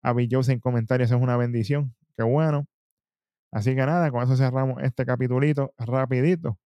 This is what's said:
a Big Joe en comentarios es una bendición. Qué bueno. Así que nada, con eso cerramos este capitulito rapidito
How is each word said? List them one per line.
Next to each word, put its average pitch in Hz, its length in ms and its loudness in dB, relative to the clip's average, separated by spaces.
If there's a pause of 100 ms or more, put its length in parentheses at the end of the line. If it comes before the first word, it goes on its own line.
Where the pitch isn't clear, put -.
a 123 120 0
Big 120 180 0
Joe 131 160 2
en 127 120 0
comentarios 123 500 0
es 123 100 2
una 127 160 0
bendición. 120 580 -2 (220)
Qué 113 60 -4
bueno. 147 440 0 (880)
Así 127 220 0
que 131 100 2
nada, 160 260 2
con 120 120 -2
eso 127 140 2
cerramos 131 460 0
este 127 220 -2
capitulito 131 760 0
rapidito 131 880 -2